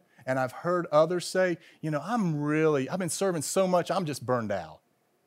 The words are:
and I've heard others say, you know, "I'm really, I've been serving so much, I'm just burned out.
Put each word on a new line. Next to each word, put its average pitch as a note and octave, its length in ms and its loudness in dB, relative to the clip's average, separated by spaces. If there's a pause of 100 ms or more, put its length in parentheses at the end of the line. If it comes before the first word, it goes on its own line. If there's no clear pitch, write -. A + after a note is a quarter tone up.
(280)
and C3 100 0
I've B2+ 140 -2
heard F3 400 -2
others E3 340 4
say, F#3 320 0 (240)
you D#3 80 -4
know, D3 140 -2
"I'm F3+ 380 0
really, D3+ 460 2
I've F3+ 120 -4
been F3+ 100 -2
serving F3 320 -2
so F#3+ 240 0
much, F3+ 240 2
I'm F3 160 -2
just D3 180 -6
burned A2+ 280 0
out. F#2 300 -6 (460)